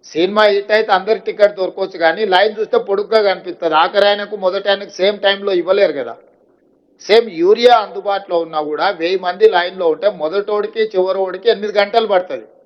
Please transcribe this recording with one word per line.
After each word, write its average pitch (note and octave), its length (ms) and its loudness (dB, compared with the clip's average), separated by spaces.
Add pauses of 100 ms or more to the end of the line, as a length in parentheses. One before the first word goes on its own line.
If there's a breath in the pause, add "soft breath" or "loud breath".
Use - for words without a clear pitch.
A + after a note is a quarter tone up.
(100)
సినిమా F#3+ 400 0
హిట్ G3+ 240 -2
అయితే A3 220 0
అందరికి G3 300 -2
టికెట్ G3+ 300 2
దొరకవచ్చు, F#3 460 -6
కానీ E3 200 2 (100)
లైన్ B3+ 260 2
చూస్తే A3 200 -2 (100)
పొడుగ్గా G3+ 380 0
కనిపిస్తుంది. F3+ 540 -4
ఆఖరి F#3+ 300 2
ఆయనకు G#3 240 -4 (100)
మొదటి G3 280 -2
ఆయనకు G3 260 -4
సేమ్ G3+ 260 2
టైంలో G3 360 0
ఇవ్వలేరు F#3 380 2
కదా. A#2 160 -8 (920)
సేమ్ A3+ 200 4 (140)
యూరియా A#3 340 6 (100)
అందుబాటులో G3 600 -6
ఉన్నా D#3+ 240 -4
కూడా D3+ 180 -2 (140)
వెయ్యి F3+ 260 -2
మంది F#3+ 200 2 (100)
లైన్లో F3+ 380 -2
ఉంటే F#3+ 160 0 (120)
మొదటోడికి G#3 600 -4 (120)
చివరోడికి F#3+ 600 -2
ఎనిమిది G3+ 260 -6
గంటలు G#3+ 320 0
పడుతుంది. F3+ 340 -2 (200)